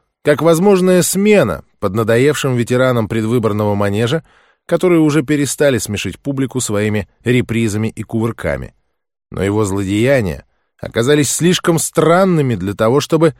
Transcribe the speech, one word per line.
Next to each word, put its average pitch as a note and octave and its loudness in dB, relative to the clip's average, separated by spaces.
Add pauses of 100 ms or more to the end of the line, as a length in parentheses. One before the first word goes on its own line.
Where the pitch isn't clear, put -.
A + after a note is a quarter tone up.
(240)
как D3 2
возможная F3+ 4
смена F#3+ 2 (160)
поднадоевшим A#2 0
ветеранам B2 0
предвыборного G#2+ -2
манежа, G#2+ -2 (420)
которые E3+ 2
уже D#3 2
перестали C#3+ 0
смешить G2+ -6
публику C3+ -6
своими G#2 -2 (160)
репризами A2+ -2
и - -10
кувырками. F#2+ -6 (560)
Но - -6
его G#2 0
злодеяния G2+ -2 (340)
оказались C#3 0
слишком E3+ 0
странными D#3+ 2
для F#2+ -4
того, A#2 2
чтобы D#3+ 0